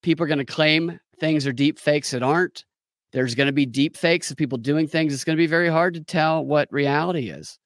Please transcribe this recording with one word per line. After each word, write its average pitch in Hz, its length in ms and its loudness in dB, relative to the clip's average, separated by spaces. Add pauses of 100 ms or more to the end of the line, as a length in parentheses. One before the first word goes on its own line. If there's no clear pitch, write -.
people 165 220 0
are 147 60 -4
gonna 143 160 0
claim 160 520 0 (220)
things 156 260 0
are 139 80 -2
deep 143 240 0
fakes 147 340 0
that 123 120 -4
aren't. 165 400 0 (480)
There's 127 220 -2
gonna 139 200 0
be 143 120 2
deep 135 300 0
fakes 170 340 0
of 127 60 -10
people 135 220 -4
doing 147 300 0
things. 160 260 0
It's 131 100 -8
gonna 160 140 0
be 165 100 2
very 170 220 2
hard 170 240 2
to 165 100 -12
tell 160 420 0
what 147 260 0
reality 143 580 0
is. 76 360 -16